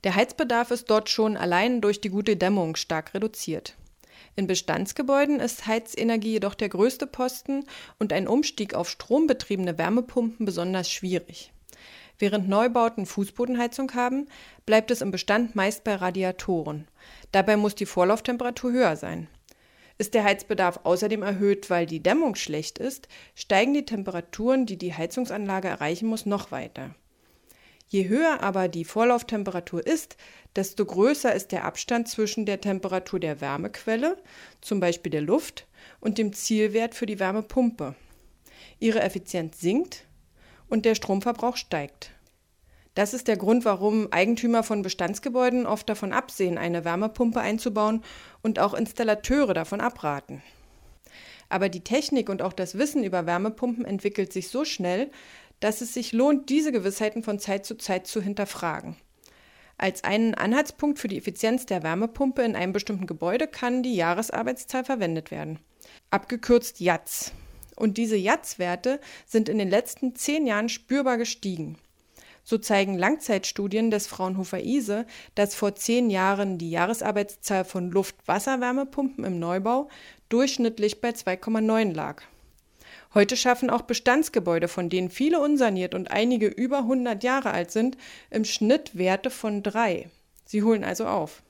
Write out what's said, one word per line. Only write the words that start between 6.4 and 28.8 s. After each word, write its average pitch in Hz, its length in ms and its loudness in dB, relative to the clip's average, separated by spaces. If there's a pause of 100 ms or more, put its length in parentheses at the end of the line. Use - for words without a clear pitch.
der 214 140 -2
größte 247 400 2
Posten 277 560 -4 (340)
und 214 140 -2
ein 170 160 0
Umstieg 226 460 0
auf 175 140 -2
strombetriebene 220 880 0
Wärmepumpen 226 720 0
besonders 180 420 -2
schwierig. - 640 -6 (680)
Während 202 280 2
Neubauten 226 580 2
Fußbodenheizung 240 880 -2
haben, 254 340 0 (360)
bleibt 220 280 4
es 233 80 0
im 196 100 -2
Bestand 214 460 0
meist 202 260 0
bei 208 140 0
Radiatoren. 180 880 -2 (460)
Dabei 208 240 6
muss 208 180 2
die 202 120 -4
Vorlauftemperatur 240 840 0
höher 240 240 4
sein. 165 320 -8 (720)
Ist 208 160 -4
der 220 100 4
Heizbedarf 202 580 2
außerdem 208 400 2
erhöht, 202 480 0
weil 175 160 2
die 165 160 -6
Dämmung 262 320 4
schlecht - 440 -6
ist, - 280 -6 (300)
steigen 214 380 2
die 285 100 0
Temperaturen, 214 840 -2
die 196 120 -8
die 175 160 -6
Heizungsanlage 190 720 -4
erreichen 175 400 -2
muss, 220 180 -4
noch 202 240 -2
weiter. 131 440 -10 (920)
Je 190 200 0
höher 294 340 2
aber 190 240 0
die 165 200 -4